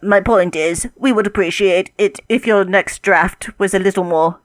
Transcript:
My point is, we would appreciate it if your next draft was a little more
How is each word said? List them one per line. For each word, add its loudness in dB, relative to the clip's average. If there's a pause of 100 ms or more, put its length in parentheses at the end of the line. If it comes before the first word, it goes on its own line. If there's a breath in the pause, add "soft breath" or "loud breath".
My 2
point 2
is, -2
we 0
would 0
appreciate 0
it -2
if -2
your 2
next -2
draft 0 (100)
was -2
a 0
little 0
more 0